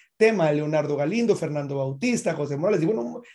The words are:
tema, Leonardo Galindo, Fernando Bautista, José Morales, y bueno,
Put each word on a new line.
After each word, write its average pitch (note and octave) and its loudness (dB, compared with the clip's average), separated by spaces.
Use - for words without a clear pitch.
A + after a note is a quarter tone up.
tema, G3 4
Leonardo D3+ 0
Galindo, G3+ 2
Fernando C#3+ -4
Bautista, D3 -2
José C#3+ -4
Morales, F3 2
y E3 2
bueno, A#3 -4